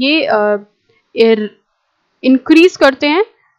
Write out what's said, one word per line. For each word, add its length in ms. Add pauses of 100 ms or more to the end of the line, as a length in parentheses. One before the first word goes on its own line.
ये, 200
अ, 320 (580)
एर-, 340 (720)
increase 540
करते 300
हैं, 180 (340)